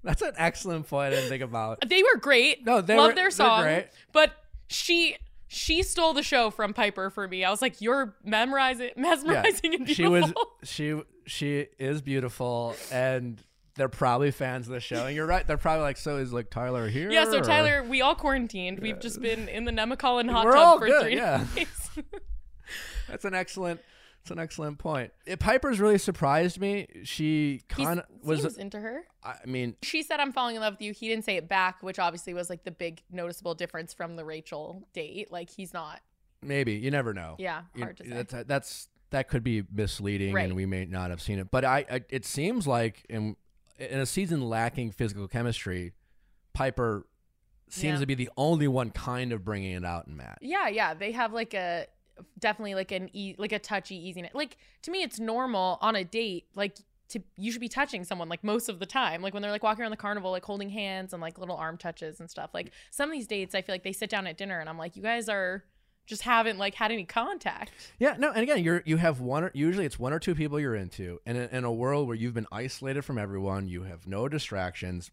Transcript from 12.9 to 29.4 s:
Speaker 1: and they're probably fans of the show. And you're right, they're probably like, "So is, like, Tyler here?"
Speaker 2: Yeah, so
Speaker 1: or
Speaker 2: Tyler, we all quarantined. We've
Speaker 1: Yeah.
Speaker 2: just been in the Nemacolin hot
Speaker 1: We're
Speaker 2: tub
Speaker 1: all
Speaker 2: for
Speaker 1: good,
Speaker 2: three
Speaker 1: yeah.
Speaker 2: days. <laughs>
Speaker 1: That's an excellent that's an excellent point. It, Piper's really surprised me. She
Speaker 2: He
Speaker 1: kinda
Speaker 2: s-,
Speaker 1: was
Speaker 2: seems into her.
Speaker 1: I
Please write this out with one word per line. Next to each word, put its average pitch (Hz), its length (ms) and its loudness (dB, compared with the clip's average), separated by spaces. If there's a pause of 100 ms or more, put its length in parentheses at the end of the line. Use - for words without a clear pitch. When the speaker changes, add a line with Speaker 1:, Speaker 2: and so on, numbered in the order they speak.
Speaker 1:
and 127 500 0 (320)
they're 135 140 2
probably 131 420 4
fans 127 380 -4
of 127 60 -8
the 123 60 -6
show. 120 260 -4
And 143 100 -4
you're 156 100 0
right, 180 180 4
they're 151 140 2
probably 160 240 4
like, 139 140 0
"So 147 220 -2
is, 127 140 -4
like, 120 180 -4
Tyler 123 380 -2
here?" 147 220 -2
Speaker 2:
Yeah, 320 140 8
so 285 140 4
Speaker 1:
or - 40 4
Speaker 2:
Tyler, 302 400 6
we 254 180 0
all 277 140 6
quarantined. 220 640 0
We've 214 160 -4
Speaker 1:
Yeah. 196 60 -10
Speaker 2:
just 233 200 -8
been 226 280 -2
in 226 160 -6
the 233 80 -2
Nemacolin 247 580 2
hot 233 140 4
Speaker 1:
We're 233 80 10
Speaker 2:
tub 285 120 12
Speaker 1:
all 339 140 12
Speaker 2:
for 220 80 2
Speaker 1:
good, 277 160 8
Speaker 2:
three 226 140 2
Speaker 1:
yeah. 156 280 2 (120)
Speaker 2:
days. - 400 -4
<laughs> - 1120 -8
Speaker 1:
That's - 160 -10
an 190 100 -4
excellent 180 460 -4 (460)
that's 170 120 -8
an 165 40 -4
excellent 151 360 -8
point. 143 340 -4 (120)
It, 180 140 -8
Piper's 247 420 4
really 208 180 6
surprised 170 600 2
me. 202 260 -2 (180)
She 151 580 0 (140)
Speaker 2:
He 139 80 0
Speaker 1:
kinda 175 200 0 (160)
Speaker 2:
s-, - 60 -20
Speaker 1:
was 156 160 2
Speaker 2:
seems - 160 -4
into 202 220 -10
her. 240 240 -10 (180)
Speaker 1:
I - 140 -12 (100)